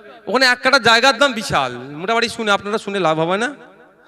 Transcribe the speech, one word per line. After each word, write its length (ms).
ওখানে 200
এক 160
কাঠা 160
জায়গার 400
দাম 140
বিশাল। 400
মোটামুটি 560
শুনে, 220
আপনারা 280
শুনে 200
লাভ 220
হবে 180
না, 160